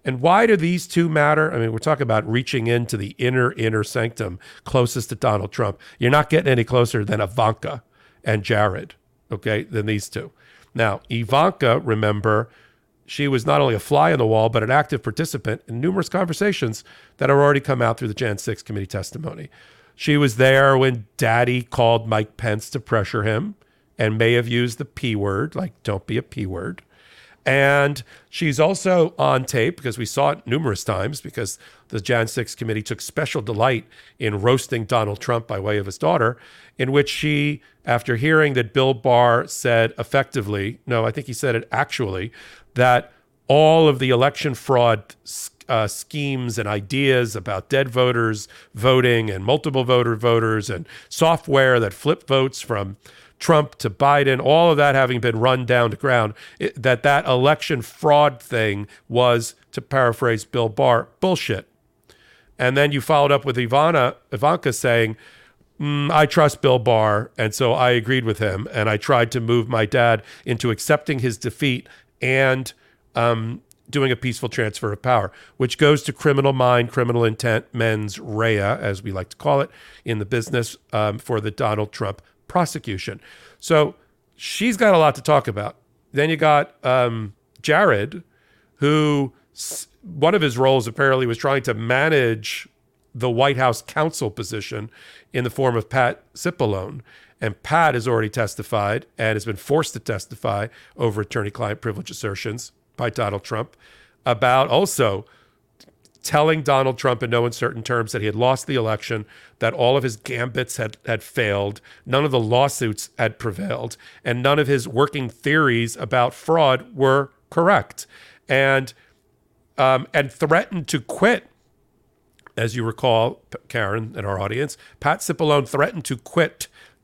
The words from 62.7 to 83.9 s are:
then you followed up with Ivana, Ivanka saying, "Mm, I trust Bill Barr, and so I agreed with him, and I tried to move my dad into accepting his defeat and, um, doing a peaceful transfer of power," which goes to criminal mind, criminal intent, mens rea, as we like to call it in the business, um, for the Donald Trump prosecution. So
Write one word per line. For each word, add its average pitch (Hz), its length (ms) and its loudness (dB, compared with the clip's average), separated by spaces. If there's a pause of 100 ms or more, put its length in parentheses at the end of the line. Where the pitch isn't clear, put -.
then 143 160 4
you 135 80 -2
followed 147 320 4
up 139 100 2
with 131 140 -2
Ivana, 131 580 2 (160)
Ivanka 139 400 0
saying, 117 460 0 (600)
"Mm, 143 320 -2
I 156 160 6
trust 151 360 2
Bill 127 180 4
Barr, 110 580 2
and 110 160 -2
so 123 200 0
I 127 180 2
agreed 120 320 0
with 110 160 -2
him, 104 320 -2
and 110 180 0
I 107 60 0
tried 120 380 0
to 127 80 -2
move 117 260 0
my 113 180 0
dad 117 380 2 (220)
into 120 260 -2
accepting 147 480 -2
his 117 180 -4
defeat 127 520 -4 (320)
and, 131 500 0 (420)
um, 113 480 -2 (280)
doing 135 200 -2
a 127 60 0
peaceful 123 320 -6
transfer 107 460 -4
of - 80 -10
power," 113 320 0 (240)
which 127 200 -4
goes 147 260 4
to 143 100 -6
criminal 139 400 2
mind, 123 380 2
criminal 120 340 0
intent, 113 480 -2
mens 107 460 -2
rea, 110 400 -2
as 101 440 -4
we 104 80 -8
like 92 180 -8
to - 80 -20
call 143 220 0
it 143 100 -4 (360)
in 113 140 -4
the 104 60 -6
business, 117 520 -4 (160)
um, 107 240 -2
for 113 240 -4
the 107 100 -6
Donald 107 400 -4
Trump 98 300 -8 (240)
prosecution. 110 720 -4 (400)
So 151 360 2 (400)